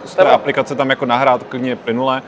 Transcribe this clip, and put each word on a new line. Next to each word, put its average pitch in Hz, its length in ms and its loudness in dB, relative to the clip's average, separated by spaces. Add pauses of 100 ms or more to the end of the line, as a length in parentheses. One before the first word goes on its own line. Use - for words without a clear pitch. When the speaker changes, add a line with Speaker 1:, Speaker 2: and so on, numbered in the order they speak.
Speaker 1:
je - 120 -18
Speaker 2:
té 185 60 6
Speaker 1:
ono. 127 100 4
Speaker 2:
aplikace 135 420 0
tam 135 160 0
jako 131 160 -2
nahrát 123 360 2
klidně 127 340 -6
plynule, 131 520 -2